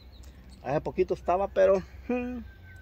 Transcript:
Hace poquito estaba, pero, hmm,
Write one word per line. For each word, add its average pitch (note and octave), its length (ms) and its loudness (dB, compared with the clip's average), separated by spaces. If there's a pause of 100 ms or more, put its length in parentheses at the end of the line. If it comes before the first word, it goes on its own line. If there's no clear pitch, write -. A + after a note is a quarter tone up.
(640)
Hace C#3 180 0
poquito F3+ 340 0
estaba, F#3 340 2
pero, F#3+ 340 6 (260)
hmm, B3 300 -4 (440)